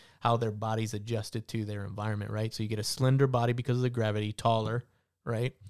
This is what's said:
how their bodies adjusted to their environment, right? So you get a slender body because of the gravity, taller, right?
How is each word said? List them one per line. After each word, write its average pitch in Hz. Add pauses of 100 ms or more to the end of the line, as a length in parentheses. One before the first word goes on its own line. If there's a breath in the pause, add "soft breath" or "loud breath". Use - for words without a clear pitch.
(200 loud breath)
how 117
their 113
bodies 110
adjusted 110
to 110
their 104
environment, 104
right? 110
So -
you 107
get 110
a 104
slender 131
body 120
because 123
of 123
the 127
gravity, 107
taller, 113 (400)
right? 120 (160)